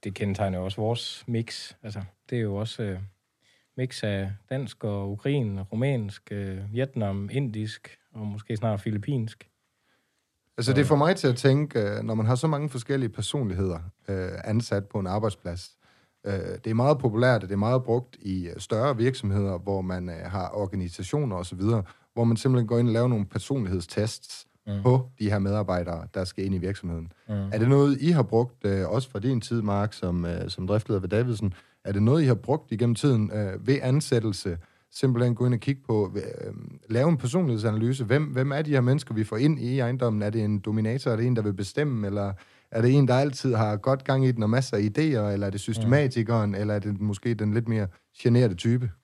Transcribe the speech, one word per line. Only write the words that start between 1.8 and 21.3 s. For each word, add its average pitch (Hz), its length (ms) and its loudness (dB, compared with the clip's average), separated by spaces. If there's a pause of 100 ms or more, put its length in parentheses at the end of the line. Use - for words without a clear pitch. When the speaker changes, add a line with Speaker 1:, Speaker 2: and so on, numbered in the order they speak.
Speaker 1:
Altså, 101 180 -10 (300)
det 123 80 -4
er 117 40 -2
jo 101 120 -2
også, 110 280 -6
øh, 98 160 -4 (760)
mix 127 280 -6
af 98 280 -2 (180)
dansk 131 340 -6
og 101 280 -4
ukrain, 107 480 -2
rumænsk, 110 720 -4
øh, 98 420 -8
Vietnam, 107 600 -4
indisk 110 680 -6 (140)
og 107 140 -8
måske 104 300 -6
snart 104 240 -2
filippinsk. 110 680 -4 (1080)
Speaker 2:
Altså, 123 140 2
Speaker 1:
Så 131 40 6
Speaker 2:
det 143 100 4
får 147 100 4
mig 160 200 4
til 151 120 2
at 123 80 2
tænke, 139 440 2
øh, 104 220 -2
når 113 120 -2
man 110 120 2
har 123 80 4
så 123 120 0
mange 147 220 0
forskellige 131 400 -2
personligheder, 98 720 -2 (300)
øh, 92 200 -4 (160)
ansat 107 440 0
på 110 100 -4
en 95 80 -2
arbejdsplads, 92 720 -4 (500)
øh, 101 60 -4 (320)
det - 60 -4
er 110 40 0
meget 135 240 4
populært, 120 440 4
og 92 60 -10
det 98 60 -2
er 98 40 0
meget 120 260 2
brugt 123 360 -2
i, 92 280 -4
øh, 82 120 -10
større 120 360 0
virksomheder, 101 640 0
hvor 98 220 -2
man, 90 280 -4
øh, 85 80 -10 (140)
har 92 240 -4
organisationer 98 840 -4